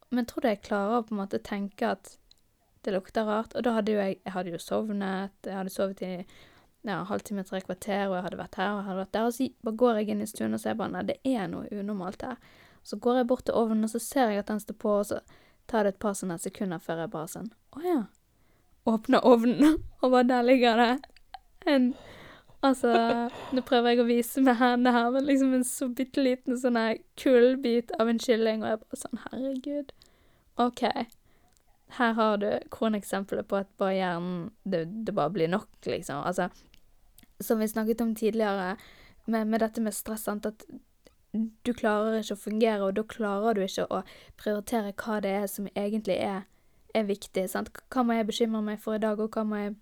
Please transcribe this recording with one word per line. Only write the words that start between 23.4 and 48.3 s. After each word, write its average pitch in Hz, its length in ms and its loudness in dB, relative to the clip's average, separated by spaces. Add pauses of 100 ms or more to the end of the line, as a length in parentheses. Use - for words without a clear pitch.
nå 262 100 0
prøver 240 300 4
jeg 240 100 4
å 233 60 4
vise 240 340 2
med 262 160 6
hendene 247 380 4
her, 233 160 4
men 269 160 2
liksom 269 260 4
en 254 140 2
så - 240 -4
bitteliten 254 640 0
sånn 247 220 2
her 226 160 0 (220)
kullbit 247 800 6
av 226 100 4
en 233 140 2
kylling, 220 400 2
og 226 80 0
jeg 220 80 0
bare - 240 -14
sånn, - 240 -8
"Herregud, 269 640 -6 (640)
OK." 240 280 0 (1040)
Her 233 240 0
har 220 240 2
du 208 100 0 (200)
kroneksempelet 208 800 -2
på 196 80 0
at 196 200 -4
bare 190 200 0
hjernen, 180 520 -4 (100)
det, 180 240 -2 (200)
det 214 140 -4
bare 156 160 0
blir 165 160 2
nok, 196 180 -2 (160)
liksom. 139 380 -6
Altså, - 280 -2 (920)
som 220 200 0
vi 220 80 0
snakket 226 340 -2
om 226 120 0
tidligere, 202 640 -2 (500)
med, 220 240 0
med 226 140 2
dette 220 180 -4
med 214 160 -2
stress, 220 260 -8
sant, 208 220 -4
at 214 200 -8 (960)
du 247 120 -2
klarer 220 460 0
ikke 214 180 -6
å - 60 -18
fungere, 214 420 2
og 190 100 2
da 214 80 -2
klarer 214 540 -2
du 190 80 0
ikke 185 240 -4
å - 140 -2 (320)
prioritere 208 580 -4
hva 214 280 -4
det 196 120 -2
er 202 160 -2
som 202 240 -8
egentlig 208 480 -2
er, 190 220 -4 (500)
er 220 120 0
viktig, 196 440 -4
sant? 214 200 -4 (200)
Hva 262 160 0
må 233 120 2
jeg 220 120 0
bekymre 220 360 0